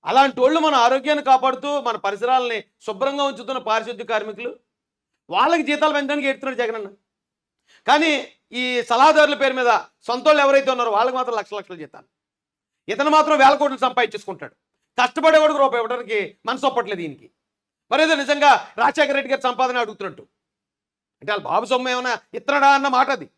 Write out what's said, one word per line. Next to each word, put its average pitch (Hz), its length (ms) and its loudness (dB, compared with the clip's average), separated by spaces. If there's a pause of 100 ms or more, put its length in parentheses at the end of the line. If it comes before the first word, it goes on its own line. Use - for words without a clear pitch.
అలాంటి 254 400 2
వాళ్ళు 311 200 4
మన 302 100 2 (120)
ఆరోగ్యాన్ని 277 440 0
కాపాడుతూ 262 400 2 (160)
మన 226 100 -4 (100)
పరిసరాలని 233 520 -2 (280)
శుభ్రంగా 277 440 -4
ఉంచుతున్న 247 380 -8
పారిశుద్ధ్య 220 440 -4
కార్మికులు, 214 380 -6 (840)
వాళ్ళకి 302 340 2
జీతాలు 294 280 0
పెంచడానికి 277 340 -4
ఏడుతున్నాడు 269 320 -8
జగనన్న. 220 260 -6 (960)
కానీ 302 260 2 (480)
ఈ 254 40 -2 (260)
సలహాదారుల 294 520 4
పేరు 269 180 0
మీద 240 100 2 (380)
సొంత 247 200 -4
వాళ్ళు 294 160 4
ఎవరైతే 277 280 4
ఉన్నారో 240 240 -2
వాళ్ళకి 247 220 0
మాత్రం 247 200 -4
లక్ష 202 200 -10
లక్షల 180 240 -14
జీతాలు, 135 260 -20 (800)
ఇతను 285 280 -2
మాత్రం 311 260 4
వేల 269 180 8
కోట్లు 277 260 -2
సంపాదించేసుకుంటాడు. 202 680 -6 (440)
కష్టపడేవాడికి 302 640 2
రూపాయి 247 200 2
ఇవ్వడానికి 226 360 -6 (300)
మనసు 262 200 -4
ఒప్పట్లేదు 208 360 -4
ఈయనకి. 139 240 -14 (640)
మరేదో 311 320 2
నిజంగా 285 280 2 (300)
రాజశేఖర 277 380 0
రెడ్డి 262 140 -4
గారి 269 160 -4
సంపాదన 247 360 -2
అడుగుతున్నట్టు, 185 400 -12 (960)
అంటే 143 120 -10
వాళ్ళ 202 180 -4
బాబు 214 220 0
సొమ్ము 254 220 -2
ఏమైనా 247 180 -4 (260)
ఇత్తనాడా 277 300 2 (100)
అన్న 277 180 -2
మాట 262 200 2
అది. 151 100 -16 (120)